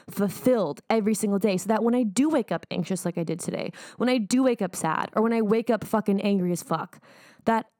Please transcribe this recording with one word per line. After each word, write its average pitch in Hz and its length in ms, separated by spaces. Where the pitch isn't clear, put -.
fulfilled 196 800
every 220 240
single 202 260
day, 196 160
so 185 140
that 214 120
when 233 140
I 254 80
do 240 260
wake 277 220
up 165 180
anxious 180 360
like 175 120
I 170 60
did 160 160
today, - 320
when 240 140
I 254 80
do 254 260
wake 240 180
up 180 140
sad, - 400
or 220 60
when 226 100
I 226 100
wake 220 280
up 214 160
fucking 208 360
angry 190 300
as 170 100
fuck, - 380
that 226 220